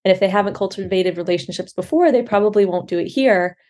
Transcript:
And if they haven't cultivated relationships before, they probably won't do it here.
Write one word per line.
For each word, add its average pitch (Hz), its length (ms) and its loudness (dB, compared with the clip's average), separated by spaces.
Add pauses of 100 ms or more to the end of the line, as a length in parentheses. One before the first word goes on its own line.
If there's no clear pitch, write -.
And 190 80 4
if 185 80 0
they 196 80 2
haven't 196 260 -2
cultivated 185 640 -4
relationships 175 560 -6
before, 302 400 2
they 240 100 2
probably 208 440 2
won't 180 220 -4
do 175 100 -2
it 170 100 -4
here. 190 480 2 (140)